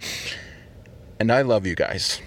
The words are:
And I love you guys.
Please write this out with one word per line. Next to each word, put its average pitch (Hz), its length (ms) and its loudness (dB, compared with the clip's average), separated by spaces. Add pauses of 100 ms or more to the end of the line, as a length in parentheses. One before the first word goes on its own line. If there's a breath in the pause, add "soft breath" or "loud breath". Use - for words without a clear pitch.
(1200 loud breath)
And 113 100 2
I 131 120 6
love 110 240 4
you 87 100 -2
guys. - 500 -2